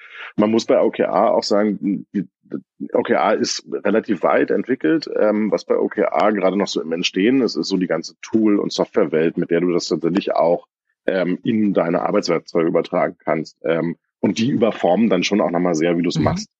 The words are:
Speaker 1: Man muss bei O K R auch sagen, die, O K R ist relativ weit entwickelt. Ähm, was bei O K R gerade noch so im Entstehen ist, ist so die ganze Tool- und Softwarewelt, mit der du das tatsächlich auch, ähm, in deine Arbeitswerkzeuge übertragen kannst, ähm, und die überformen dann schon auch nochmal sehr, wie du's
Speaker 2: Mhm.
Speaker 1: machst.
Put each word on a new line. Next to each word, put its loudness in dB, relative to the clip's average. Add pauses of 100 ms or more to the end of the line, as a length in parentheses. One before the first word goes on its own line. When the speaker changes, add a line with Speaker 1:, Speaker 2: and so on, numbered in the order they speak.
(360)
Speaker 1:
Man 2
muss 2
bei 2
O 2
K -2
R 2
auch 0
sagen, -2
die, -4 (680)
O 2
K -2
R 2
ist -4
relativ -2
weit 2
entwickelt. -2
Ähm, 2
was -2
bei 0
O 0
K -4
R 2
gerade 0
noch 0
so -4
im -8
Entstehen 0
ist, 0
ist -4
so 0
die 0
ganze -4
Tool- 2
und -4
Softwarewelt, 0
mit -2
der 2
du 2
das -2
tatsächlich -2
auch, 0 (380)
ähm, -2
in 2
deine 0
Arbeitswerkzeuge 0
übertragen 0
kannst, -4
ähm, -2 (240)
und 0
die 0
überformen 2
dann 2
schon 0
auch 0
nochmal 0
sehr, 0
wie 0
du's -2
Speaker 2:
Mhm. 0
Speaker 1:
machst. -4 (100)